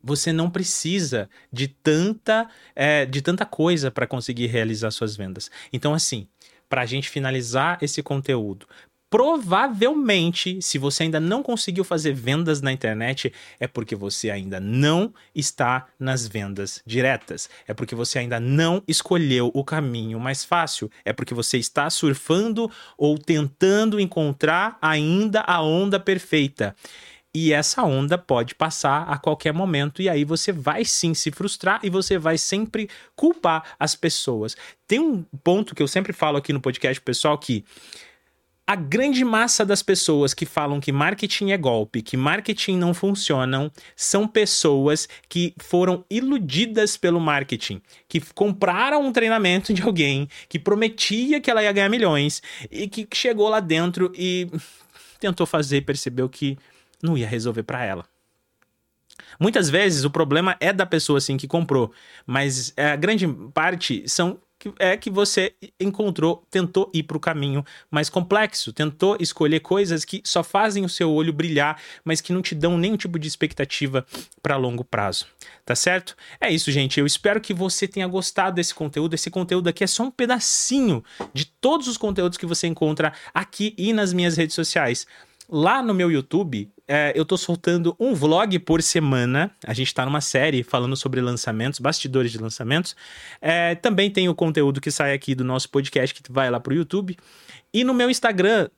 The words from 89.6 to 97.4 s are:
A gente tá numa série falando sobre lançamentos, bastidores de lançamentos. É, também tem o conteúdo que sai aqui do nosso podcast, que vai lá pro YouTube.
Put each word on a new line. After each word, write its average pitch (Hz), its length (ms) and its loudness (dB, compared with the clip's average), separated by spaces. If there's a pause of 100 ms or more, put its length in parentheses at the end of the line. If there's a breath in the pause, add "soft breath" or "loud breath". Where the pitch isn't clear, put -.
A 110 80 -6
gente 127 200 -2
tá 127 120 0
numa 143 160 -2
série 135 420 0
falando 123 320 -2
sobre 127 240 -4
lançamentos, 123 600 -2
bastidores 131 520 -2
de 113 60 -10
lançamentos. 117 580 -4 (460 loud breath)
É, 170 340 2
também 202 340 2
tem 190 200 2
o 170 40 2
conteúdo 147 460 2
que 147 100 -6
sai 139 240 0
aqui 135 220 -2
do 127 80 -2
nosso 127 260 -2
podcast, 139 460 0
que - 160 -20
vai 131 180 2
lá 120 120 -2
pro 131 120 -2
YouTube. 180 440 -2 (560 loud breath)